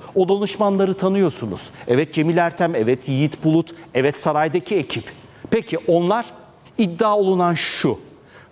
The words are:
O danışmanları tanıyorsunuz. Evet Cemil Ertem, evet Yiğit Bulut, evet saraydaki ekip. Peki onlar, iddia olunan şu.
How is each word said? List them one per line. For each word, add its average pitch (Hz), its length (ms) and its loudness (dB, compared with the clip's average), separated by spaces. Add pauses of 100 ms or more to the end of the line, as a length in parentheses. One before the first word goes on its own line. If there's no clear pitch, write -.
(160)
O 180 140 2
danışmanları 202 640 0
tanıyorsunuz. 185 760 0 (160)
Evet 139 260 2
Cemil 160 240 0
Ertem, 170 380 0
evet 127 340 0
Yiğit 143 340 -2
Bulut, 160 320 0 (180)
evet 135 240 2
saraydaki 160 580 0
ekip. 131 280 -4 (480)
Peki - 260 -2
onlar, 175 480 0 (520)
iddia 208 400 0
olunan 185 360 2
şu. - 460 0 (520)